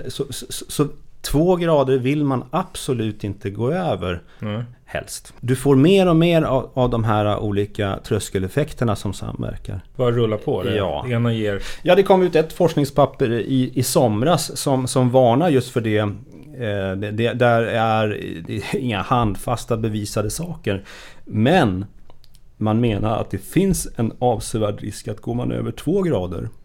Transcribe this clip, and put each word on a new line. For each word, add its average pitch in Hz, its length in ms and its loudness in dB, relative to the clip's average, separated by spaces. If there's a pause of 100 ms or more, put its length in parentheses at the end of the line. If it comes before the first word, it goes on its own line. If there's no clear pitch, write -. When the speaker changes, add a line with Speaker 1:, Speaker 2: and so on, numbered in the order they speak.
Speaker 1:
så, 135 220 -6
så, - 200 -10
så, - 180 -10
så 147 200 0 (340)
två 170 340 2
grader 147 420 4
vill 147 260 0
man 131 280 0
absolut 120 720 -4
inte 101 260 -6
gå 113 220 -2
över, 95 500 -4 (180)
Speaker 2:
Nej. 107 240 -6 (220)
Speaker 1:
helst. - 540 -10
Du 123 160 0
får 139 200 4
mer 185 320 6
och 170 80 4
mer 165 260 4
av, 123 320 0
av 127 160 2
de 113 140 0
här 107 360 2
olika 101 640 -2
tröskeleffekterna 104 920 -2
som 98 180 -4
samverkar. 107 680 -8 (140)
Speaker 2:
Bara 123 160 2
rulla 113 260 2
på 101 260 -4
det. 107 120 0
Speaker 1:
Ja. 87 320 -2
Speaker 2:
Det 120 60 -2
ena 117 200 2
ger 104 280 -2 (220)
Speaker 1:
Ja, 175 120 4
det 196 80 6
kom 190 200 6
ut 170 120 2
ett 160 180 2
forskningspapper 143 800 2
i, 127 420 0
i 127 100 0
somras 139 720 2
som, 131 300 0
som 127 240 2
varnar 131 380 6
just 127 220 2
för 123 100 0
det. 107 280 2 (480)
Eh, 101 400 -4
det, 104 140 -6
det, 110 220 0
där 120 300 4
är, 110 440 2 (400)
det 110 80 -6
är 101 200 -6
inga 120 260 -2
handfasta 117 760 -2
bevisade 107 520 -4
saker. 113 540 -6 (420)
Men 110 600 2 (720)
man 110 240 2
menar 107 360 0
att - 140 -6
det 98 60 -2
finns 170 580 0
en 113 240 -2
avsevärd 107 640 -2
risk 107 260 -10
att 104 140 -8
går 120 120 -6
man 123 180 -4
över 117 200 -4
två 185 300 -2
grader 110 480 -2 (160)